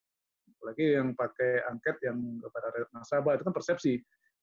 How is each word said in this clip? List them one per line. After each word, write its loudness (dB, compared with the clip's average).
Apalagi 2
yang 0
pakai 0
angket -2
yang -2
kepada -8
nasabah 0
itu -2
kan -2
persepsi. 0